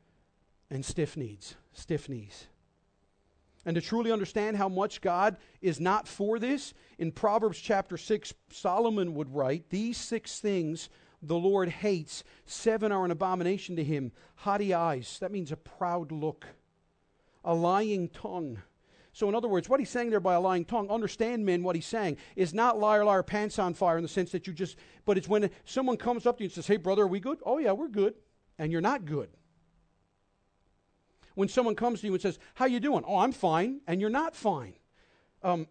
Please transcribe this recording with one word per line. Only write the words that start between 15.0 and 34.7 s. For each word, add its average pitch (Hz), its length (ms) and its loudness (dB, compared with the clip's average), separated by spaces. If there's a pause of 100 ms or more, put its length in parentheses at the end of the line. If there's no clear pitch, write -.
that 190 120 -6
means 180 200 -6
a 156 60 -8
proud 175 540 -4
look. 151 360 -6 (960)
"A 170 100 0
lying 185 560 2
tongue." 165 540 -8 (500)
So 208 160 0
in 202 60 2
other 233 140 0
words, 185 200 2
what 269 100 4
he's 240 100 -4
saying 240 200 -2
there 214 120 2
by 180 120 4
a 175 60 6
lying 180 260 2
tongue, 208 240 -2
understand, 226 560 -2
men, 180 160 2
what 180 140 0
he's 165 100 -4
saying 196 320 -2 (180)
is 180 200 0
not 226 240 4
"liar, 208 260 6
liar, 196 160 6
pants 208 380 -2
on 180 160 0
fire" 170 220 4
in 170 60 -2
the 156 60 -4
sense 180 220 -2
that 180 160 -6
you 185 60 -8
just, 165 220 -6 (300)
but 196 140 4
it's 143 80 -6
when 208 240 2 (140)
someone 254 320 0
comes 240 280 0
up 240 120 2
to 226 60 -6
you 190 40 -2
and 165 60 -8
says, 165 120 -10
"Hey, 202 120 4
brother, 190 260 4
are 196 40 4
we 185 120 0
good?" 262 260 -4
"Oh, 262 140 2
yeah, 233 140 4
we're 277 160 -4
good." 202 260 2 (420)
And 160 140 -2
you're 165 100 0
not 226 240 0
good. 143 240 -6 (2000)
When 196 120 2
someone 226 280 2
comes 226 260 0
to 208 60 -4
you 196 60 0
and 185 80 0
says, 180 180 -2 (160)
"How 254 100 0
you 247 160 2
doing?" 226 240 2
"Oh, 190 120 0
I'm 226 140 4
fine." 196 560 0
And 180 140 0
you're 214 80 0
not 302 260 -2
fine. 139 400 -4 (680)